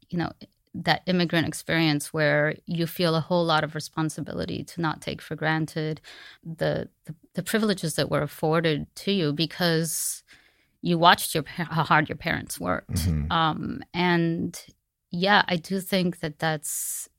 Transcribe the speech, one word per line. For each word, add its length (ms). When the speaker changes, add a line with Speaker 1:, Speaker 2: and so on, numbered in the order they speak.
Speaker 1:
you 80
know, 160
that 320
immigrant 420
experience 640
where 420
you 200
feel 300
a 60
whole 240
lot 180
of 120
responsibility 920
to 160
not 200
take 200
for 160
granted 640
the, 460
the, 100
the 80
privileges 520
that 160
were 120
afforded 720
to 180
you 180
because 920
you 160
watched 360
your 100
pa-, 280
how 120
hard 260
your 80
parents 420
worked. 320
Speaker 2:
Mm-hmm. 400
Speaker 1:
Um, 520
and 680
yeah, 380
I 80
do 240
think 400
that 200
that's 680